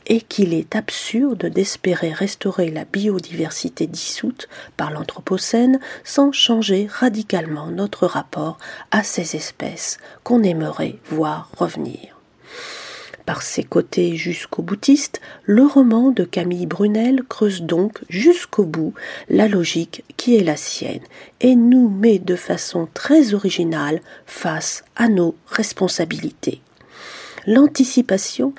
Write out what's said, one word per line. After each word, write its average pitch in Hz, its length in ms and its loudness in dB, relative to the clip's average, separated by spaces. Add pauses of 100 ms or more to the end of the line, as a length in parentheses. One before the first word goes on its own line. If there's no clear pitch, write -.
et 226 140 2
qu'il 180 340 0
est 160 200 -4
absurde 226 720 -2
d'espérer 175 680 -2
restaurer 190 580 -2
la 156 140 -8
biodiversité 170 1000 -4
dissoute - 640 -8 (280)
par 151 140 -6
l'anthropocène 226 880 0 (260)
sans 277 280 2
changer 208 580 2
radicalement 170 800 -2
notre 185 360 -2
rapport 156 520 -6 (320)
à 208 120 2
ces 175 340 -4
espèces - 600 -8 (260)
qu'on 240 180 4
aimerait 160 560 -2 (100)
voir 156 480 -4
revenir. 160 560 -6 (1120)
Par - 160 -6
ses - 200 -6
côtés 175 540 0
jusqu'au 170 460 -8
boutiste, 202 580 0 (240)
le 214 200 6
roman 262 460 6
de 190 140 2
Camille 175 420 -4
Brunel 220 640 2
creuse 196 340 -2
donc 175 460 -2
jusqu'au 220 560 2
bout 160 300 -4 (340)
la 208 180 4
logique 170 580 -2 (120)
qui 240 200 4
est 202 60 6
la 156 140 0
sienne - 460 -8 (380)
et 254 140 6
nous 240 340 6
met 202 300 4
de 180 160 -4
façon 175 580 -4
très 277 420 4
originale 165 680 0 (260)
face - 580 -6 (120)
à 233 120 2
nos 175 280 2 (100)
responsabilités. - 1120 -4 (840)
L'anticipation 254 1120 2